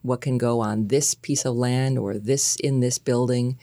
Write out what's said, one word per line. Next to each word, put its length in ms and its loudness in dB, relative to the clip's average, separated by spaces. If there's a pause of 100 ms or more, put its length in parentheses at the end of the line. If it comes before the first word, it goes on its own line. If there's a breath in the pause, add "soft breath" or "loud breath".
what 180 -2
can 180 -2
go 220 2
on 300 0
this 240 2
piece 320 -4
of 100 0
land 420 0
or 200 -2
this, 400 0
in 240 0
this 160 0
building, 640 0